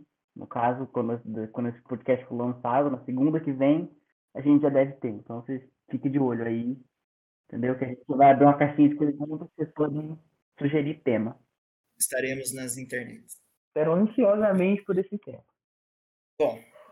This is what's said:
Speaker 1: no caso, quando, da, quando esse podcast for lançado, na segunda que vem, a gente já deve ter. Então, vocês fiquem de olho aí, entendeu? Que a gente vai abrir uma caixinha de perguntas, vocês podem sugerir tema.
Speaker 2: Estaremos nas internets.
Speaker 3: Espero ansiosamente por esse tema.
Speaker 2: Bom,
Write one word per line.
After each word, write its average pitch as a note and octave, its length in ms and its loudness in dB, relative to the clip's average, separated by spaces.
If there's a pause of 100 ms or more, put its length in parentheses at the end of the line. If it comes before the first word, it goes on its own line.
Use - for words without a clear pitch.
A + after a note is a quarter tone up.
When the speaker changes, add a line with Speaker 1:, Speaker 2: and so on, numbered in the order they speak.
(360)
Speaker 1:
no G#2+ 120 -16
caso, B2+ 400 -2
quando, A#2 380 -4
da, A2 220 -8
quando A#2+ 220 -6
esse A#2+ 140 -10
podcast B2 420 -2
for B2 100 -10
lançado, B2 540 -2
na B2 160 -6
segunda C#3+ 340 0
que D3 120 -4
vem, C#3+ 380 2 (460)
a C3 60 -10
gente D3 200 4
já D3 80 4
deve C#3 240 2
ter. B2+ 160 -6
Então, A2+ 320 -10
vocês C3 200 -8 (280)
fiquem C3 220 -4
de C#3+ 80 2
olho A#2+ 260 0
aí, A#2 320 -2 (680)
entendeu? B2 300 -2
Que C3 80 -4
a - 20 -2
gente B2 200 -10
vai C3+ 240 8
abrir C3+ 140 6
uma C#3+ 120 6
caixinha D3 320 4
de - 60 -4
perguntas, D3+ 600 -4
vocês D#3 180 -8
podem D3+ 440 -6 (400)
sugerir C#3+ 460 -2
tema. A2 360 -2 (600)
Speaker 2:
Estaremos C3 540 -4
nas B2+ 240 -8
internets. B2 600 -12 (300)
Speaker 3:
Espero D#3+ 260 0
ansiosamente G3+ 880 2
por F#3 140 -2
esse G3 200 -4
tema. - 260 -18 (960)
Speaker 2:
Bom, A#2+ 200 0 (320)